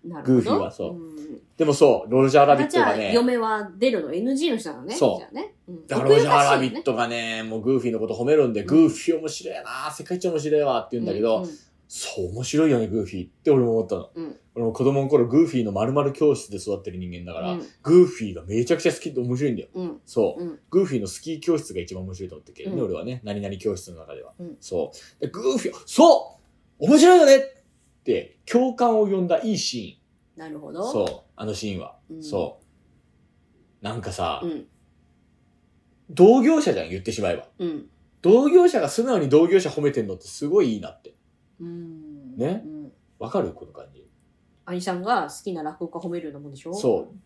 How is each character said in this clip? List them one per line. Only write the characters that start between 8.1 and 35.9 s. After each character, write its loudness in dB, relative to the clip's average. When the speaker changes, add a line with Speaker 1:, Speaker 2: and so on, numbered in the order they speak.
Speaker 2:
褒 -4
め 4
る 4
ん -2
で、 -4
Speaker 1:
う -8
ん。 -8
Speaker 2:
グ 2
ー 6
フ -2
ィ -2
ー -4
面 -8
白 -10
い -10
な、 -10
世 -14
界 -6
一 -4
面 -2
白 0
い 4
わ 0
っ -8
て -14
言 -4
う -4
ん -4
だ -4
け -4
ど、 0
Speaker 1:
う -2
ん -8
う -10
ん。 -12
Speaker 2:
そ -10
う、 -6
面 -8
白 2
い 4
よ 2
ね、 -2
グ -4
ー -6
フ -16
ィ -10
ー -12
っ -20
て -4
俺 4
も 0
思 -2
っ -18
た -4
の。 -12
Speaker 1:
う -14
ん。 -14
Speaker 2:
俺 -4
も -2
子 -4
供 2
の -4
頃、 4
グ 4
ー 4
フ -4
ィ 0
ー -4
の -6
〇 -2
〇 0
教 2
室 -14
で -10
育 -6
っ -12
て -12
る -12
人 -10
間 -14
だ -12
か -8
ら、 -4
Speaker 1:
う -6
ん。 -10
Speaker 2:
グ 8
ー 4
フ -8
ィ -6
ー -10
が -14
め -2
ち -4
ゃ 2
く -8
ち 2
ゃ 0
好 -10
き -10
で -6
面 -4
白 -2
い -2
ん -4
だ -10
よ。 -16
Speaker 1:
う -8
ん。 -10
Speaker 2:
そ -2
う。 -10
Speaker 1:
う -8
ん。 -14
Speaker 2:
グ 2
ー 2
フ -6
ィ 0
ー -2
の -6
ス -12
キ -10
ー -12
教 0
室 -10
が -6
一 -12
番 -10
面 -12
白 -12
い -14
と -18
思 -20
っ -20
て -20
る -20
け -18
ど -8
ね、 -6
Speaker 1:
う -4
ん。 -2
Speaker 2:
俺 -4
は -8
ね。 -10
何 -8
々 -10
教 -4
室 -14
の -20
中 -18
で -18
は。 -20
Speaker 1:
う -16
ん。 -16
Speaker 2:
そ -6
う。 -20
で、 -6
グ -4
ー 0
フ -6
ィ -16
ー、 -16
そ 4
う！ -4
面 8
白 10
い 10
よ 8
ね 10
っ 6
て -4
共 2
感 2
を 2
呼 0
ん -2
だ 0
い -2
い -4
シ -6
ー -14
ン。 -20
Speaker 1:
な -16
る -14
ほ -16
ど。 -8
Speaker 2:
そ -4
う。 -20
あ -14
の -6
シ -8
ー -6
ン -8
は。 -16
Speaker 1:
う -18
ん。 -18
Speaker 2:
そ -6
う。 -20
な -8
ん -8
か -10
さ、 -6
Speaker 1:
う -6
ん。 -8